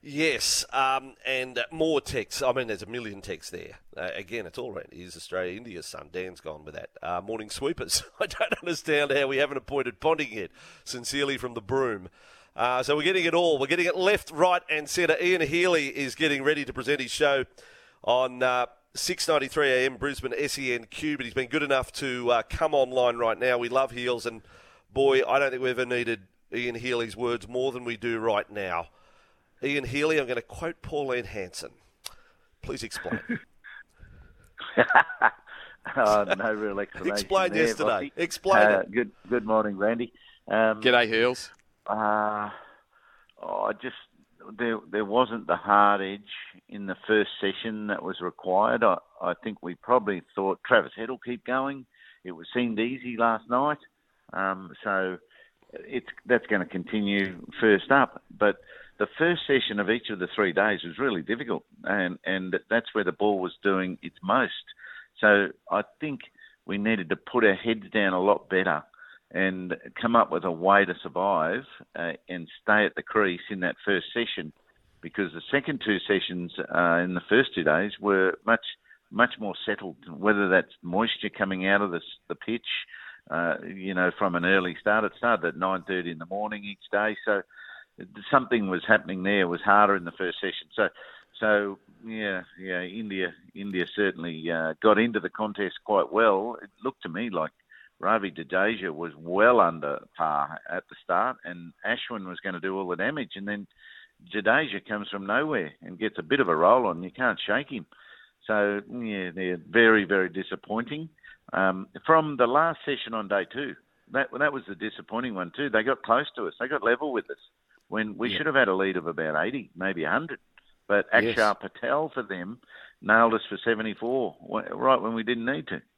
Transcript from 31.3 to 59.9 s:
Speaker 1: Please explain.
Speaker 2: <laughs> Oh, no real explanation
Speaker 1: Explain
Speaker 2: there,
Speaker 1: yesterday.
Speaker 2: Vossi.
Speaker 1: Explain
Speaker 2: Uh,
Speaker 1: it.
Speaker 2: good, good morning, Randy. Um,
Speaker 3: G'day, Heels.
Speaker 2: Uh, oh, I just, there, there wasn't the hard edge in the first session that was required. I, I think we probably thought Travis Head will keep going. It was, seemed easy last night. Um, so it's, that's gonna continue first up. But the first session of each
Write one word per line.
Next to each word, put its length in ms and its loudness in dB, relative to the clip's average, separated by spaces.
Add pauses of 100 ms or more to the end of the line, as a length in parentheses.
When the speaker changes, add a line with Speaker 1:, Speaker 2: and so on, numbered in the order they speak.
Speaker 1:
Please 220 -10
explain. 360 -8 (1600)
Speaker 2:
<laughs> 120 4 (1080)
Oh, 280 4 (120)
no 160 -2
real 280 -4
explanation 340 -6
Speaker 1:
Explain 380 0
Speaker 2:
there, 140 2
Speaker 1:
yesterday. 240 0
Speaker 2:
Vossi. 260 -2
Speaker 1:
Explain 460 2
Speaker 2:
Uh, 180 6
Speaker 1:
it. 120 -6
Speaker 2:
good, 180 -2 (200)
good 140 0
morning, 340 2
Randy. 340 -2 (340)
Um, 360 2
Speaker 3:
G'day, 260 6
Heels. 420 0 (360)
Speaker 2:
Uh, 640 0 (920)
oh, 200 -4
I 180 0
just, 160 -10 (600)
there, 200 -2 (120)
there 160 0
wasn't 400 0
the 100 2
hard 460 6
edge 260 -8 (400)
in 180 -10
the 100 -6 (100)
first 240 4 (100)
session 460 -6
that 160 -4
was 180 -8
required. 640 0
I, 140 4 (240)
I 100 -2 (100)
think 200 -10
we 140 -8
probably 460 0 (120)
thought 300 -2
Travis 300 2
Head 160 -10
will 80 -8
keep 260 -10
going. 420 -6 (360)
It 100 -12
was, 220 -16
seemed 240 0
easy 380 -4
last 320 0
night. 300 0 (560)
Um, 380 -4 (120)
so 320 0 (560)
it's, 340 -10 (200)
that's 200 2
gonna 200 0
continue 800 -2 (140)
first 300 4
up. 400 2
But 260 2 (420)
the 180 -2
first 300 0
session 340 0
of 80 0
each 220 -2